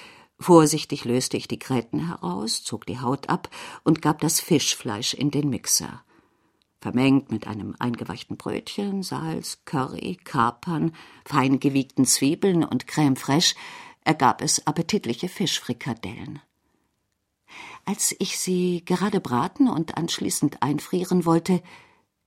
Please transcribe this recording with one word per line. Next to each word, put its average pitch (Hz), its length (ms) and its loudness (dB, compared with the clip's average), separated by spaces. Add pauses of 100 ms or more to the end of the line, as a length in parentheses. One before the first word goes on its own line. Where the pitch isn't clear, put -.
(380)
Vorsichtig 156 680 6
löste 123 320 0
ich - 100 -10
die 107 100 -6
Gräten 131 480 -4
heraus, 185 580 -6
zog - 200 -8
die 123 160 -8
Haut 127 300 -2
ab 175 180 -2 (340)
und 160 200 4
gab 151 180 2
das 160 200 0
Fischfleisch 123 760 0
in 143 160 -2
den 147 180 0
Mixer. - 540 -4 (800)
Vermengt 131 480 2
mit 110 160 -4
einem 104 320 -8
eingeweichten 113 580 -6
Brötchen, 202 640 -6
Salz, 160 640 -8
Curry, - 580 -6
Kapern, 156 720 -2 (300)
fein 135 360 2
gewiegten 135 440 2
Zwiebeln 165 580 2
und 123 220 -2
Crème 139 320 4
fraîche 139 400 2 (480)
ergab 143 380 4
es - 240 -2
appetitliche 160 640 -2
Fischfrikadellen. 123 1120 -6 (1500)
Als - 320 -2
ich - 200 -4
sie 180 460 0
gerade 190 380 0
braten 135 440 2
und 165 300 0
anschließend - 680 -2
einfrieren 175 640 0
wollte, 170 380 4 (640)